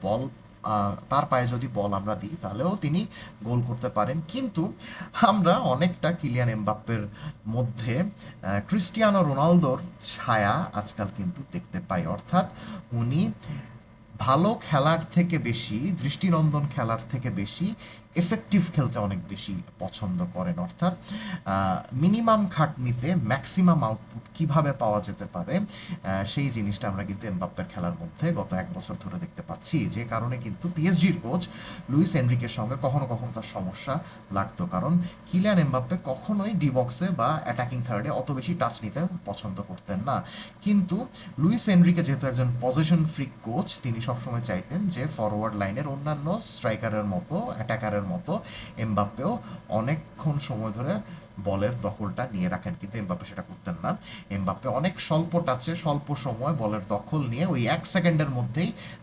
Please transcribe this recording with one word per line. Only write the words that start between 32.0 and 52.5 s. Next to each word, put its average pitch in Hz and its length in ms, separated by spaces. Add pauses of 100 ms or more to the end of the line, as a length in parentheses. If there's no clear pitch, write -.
এনরিকের 123 340
সঙ্গে 123 340
কখনো 135 240
কখনো 113 280
তার 110 80
সমস্যা 107 560 (340)
লাগতো, 98 340
কারণ 127 320 (340)
কিলিয়ান 190 260
এমবাপ্পে 131 460
কখনোই 202 480
ডি 147 180
বক্সে 127 380
বা 147 360
অ্যাটাকিং 120 380
থার্ডে 113 280
অত 127 200
বেশি 139 240
টাচ - 280
নিতে 135 240 (180)
পছন্দ 98 440
করতেন 92 320
না। 123 240 (380)
কিন্তু 202 440 (320)
লুইস 214 300
এনরিকে 175 340
যেহেতু 135 240
একজন 123 340
পজিশন 156 440
ফ্রিক 143 260 (120)
কোচ, 123 400
তিনি 113 180
সবসময় 120 400
চাইতেন 127 480
যে 131 180
ফরওয়ার্ড 107 500
লাইনের 104 320
অন্যান্য 147 520
স্ট্রাইকারের 110 640
মতো, 143 500
অ্যাটাকারের 107 480
মতো 90 400 (340)
এমবাপ্পেও 110 640 (300)
অনেকক্ষণ 143 720
সময় 110 340
ধরে 143 280 (440)
বলের 101 360
দখলটা 104 520
নিয়ে 90 160
রাখেন, 90 320